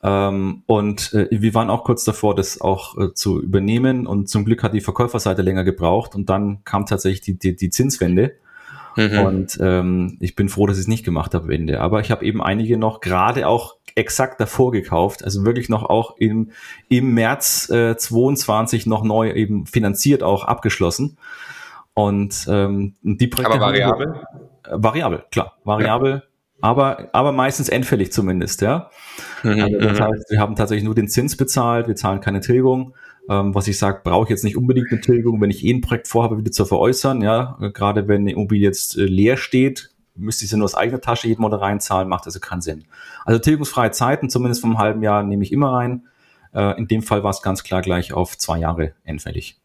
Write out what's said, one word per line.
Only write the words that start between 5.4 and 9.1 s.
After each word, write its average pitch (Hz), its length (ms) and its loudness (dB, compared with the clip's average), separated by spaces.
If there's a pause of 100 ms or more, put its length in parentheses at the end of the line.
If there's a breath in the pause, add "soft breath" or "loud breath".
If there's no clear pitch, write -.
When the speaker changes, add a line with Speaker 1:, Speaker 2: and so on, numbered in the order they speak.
Speaker 1:
länger 92 200 0
gebraucht. 92 520 0
Und 98 160 -4
dann 101 340 -2
kam 101 220 -2
tatsächlich 95 340 -2
die, 92 180 -4
die, 92 160 0
die 92 140 -2
Zinswende. 107 640 2 (640 loud breath)
Speaker 2:
Mhm. 104 220 2